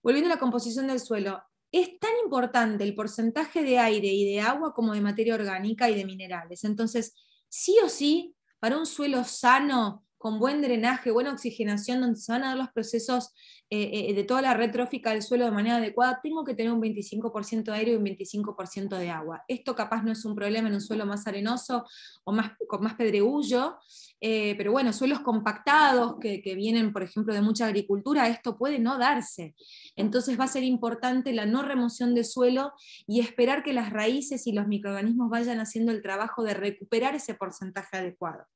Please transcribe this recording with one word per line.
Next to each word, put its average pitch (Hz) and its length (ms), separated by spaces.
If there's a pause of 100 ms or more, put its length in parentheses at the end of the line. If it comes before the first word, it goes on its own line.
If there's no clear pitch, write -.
volviendo 294 300
a 320 40
la - 40
composición 240 480
del 262 140
suelo, 196 420 (260)
es 359 300
tan 440 120 (120)
importante 240 640
el 202 100
porcentaje 226 680
de 254 160
aire 214 300
y 196 160
de 202 160
agua 285 340
como 226 200
de 208 80
materia 220 340
orgánica 208 540
y 214 60
de 196 100
minerales. 180 580
Entonces, 226 500 (360)
sí - 340
o 320 60
sí, 302 460 (240)
para 240 180
un 320 80
suelo 277 380
sano, 254 840 (140)
con 220 180
buen 277 240
drenaje, 247 480
buena 254 220
oxigenación, 220 680
donde 233 200
se - 120
van 254 120
a 269 60
dar 262 80
los 262 120
procesos, 233 640 (380)
eh, 208 380
eh, 208 40
de 196 100
toda 254 200
la 254 100
red 226 160
trófica 247 420
del 214 120
suelo 240 220
de 226 60
manera 220 260
adecuada, 240 440
tengo 311 220
que 262 100
tener 226 180
un 233 80
veinticinco 220 520
por 208 120
ciento 220 280
de 214 80
aire 226 140
y - 20
un 214 80
veinticinco 202 520
por 185 120
ciento 196 300
de 175 120
agua. 160 380
Esto 254 260
capaz 226 300
no 226 80
es 220 120
un 208 120
problema 214 320
en 202 80
un 202 60
suelo 214 260
más 202 180
arenoso 233 600 (380)
o 226 100
más, 214 180 (160)
con 202 160
más 220 100
pedregullo, 247 840 (420)
eh, 214 380
pero 202 140
bueno, 247 220
suelos 262 280
compactados 240 1000
que, 202 240
que 190 100
vienen, 214 400
por 196 80
ejemplo, 214 320
de 202 80
mucha 220 240
agricultura, 208 640
esto 233 320
puede 277 180
no 240 220
darse. 233 560 (400)
Entonces 226 440
va 262 40
a 254 60
ser 262 140
importante 254 680
la 214 140
no 254 160
remoción 240 500
de 233 120
suelo 254 480 (340)
y 226 140
esperar 254 420
que 285 100
las 226 180
raíces 254 540
y 233 60
los 202 160
microorganismos 208 640
vayan 233 280
haciendo 226 320
el 214 120
trabajo 208 400
de 208 100
recuperar 208 640
ese 233 180
porcentaje 190 640
adecuado. 180 480 (100)